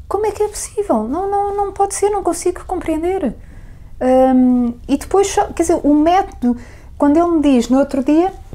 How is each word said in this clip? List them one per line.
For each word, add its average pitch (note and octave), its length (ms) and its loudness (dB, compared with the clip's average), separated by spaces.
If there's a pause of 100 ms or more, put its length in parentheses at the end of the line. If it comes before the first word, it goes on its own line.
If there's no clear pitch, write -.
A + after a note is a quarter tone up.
Como G4+ 180 -2
é G#4 60 0
que - 100 -4
é G#4 60 0
possível? G4+ 560 -4
Não, E4+ 260 -4
não, G4+ 260 -2
não G4+ 180 -4
pode G4+ 200 -2
ser, G4+ 160 0
não G4+ 140 -2
consigo F4+ 420 -4
compreender. E4 680 -4 (680)
Hum, B3+ 720 4 (140)
e C#4 100 0
depois, G4 300 0
só, G4+ 200 0
quer - 160 -2
dizer, E4 200 2
o D4 100 4
método, D#4 640 2 (420)
quando C#4+ 200 4
ele F4 100 4
me E4 140 2
diz, C4 260 4
no C4 120 4
outro C#4 240 0
dia, D#4+ 280 2 (240)